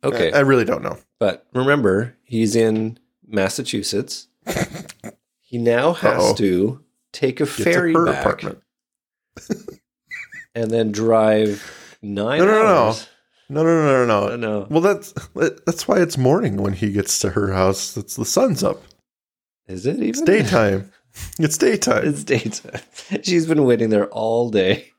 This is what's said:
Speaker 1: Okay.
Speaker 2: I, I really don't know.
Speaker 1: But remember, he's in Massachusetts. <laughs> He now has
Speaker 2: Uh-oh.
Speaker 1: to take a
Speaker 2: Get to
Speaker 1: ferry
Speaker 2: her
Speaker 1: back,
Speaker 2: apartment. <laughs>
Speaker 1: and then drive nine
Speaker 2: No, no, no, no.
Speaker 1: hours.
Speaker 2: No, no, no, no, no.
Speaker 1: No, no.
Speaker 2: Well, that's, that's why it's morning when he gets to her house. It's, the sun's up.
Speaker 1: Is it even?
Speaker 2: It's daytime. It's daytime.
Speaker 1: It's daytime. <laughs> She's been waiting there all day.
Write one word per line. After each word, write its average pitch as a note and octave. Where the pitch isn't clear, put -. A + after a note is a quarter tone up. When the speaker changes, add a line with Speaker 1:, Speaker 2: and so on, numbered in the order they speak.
Speaker 1:
Okay. D#2+
Speaker 2:
I, C#3+
I -
really C3+
don't E2+
know. -
Speaker 1:
But G2+
remember, B2
he's A2+
in A2
Massachusetts. G#2
<laughs> -
He A#2+
now A#2+
has -
Speaker 2:
Uh-oh. A2
Speaker 1:
to G2+
take B2+
a D3+
Speaker 2:
Get C#3
to A2
Speaker 1:
ferry F3
Speaker 2:
her E3
Speaker 1:
back, C#3
Speaker 2:
apartment. -
<laughs> -
Speaker 1:
and A2+
then A2+
drive G#2+
nine G#2
Speaker 2:
No, F#3
no, G#3
no, A3
no. A3
Speaker 1:
hours. A2
Speaker 2:
No, D3
no, E3
no, C3
no, -
no. A2+
Speaker 1:
No, G#2+
no. G2
Speaker 2:
Well, D#3
that's, F#3+
that's -
why G3
it's E3+
morning C3
when G2
he G2
gets G2+
to G2+
her G2
house. F#2+
It's, -
the -
sun's A3+
up. -
Speaker 1:
Is F#2
it D#3
even? B3
Speaker 2:
It's C4
daytime. A2+
It's D#3
daytime. G3
Speaker 1:
It's D3
daytime. -
<laughs> G#3
She's E3+
been D3+
waiting A#2
there G2+
all A2+
day. G2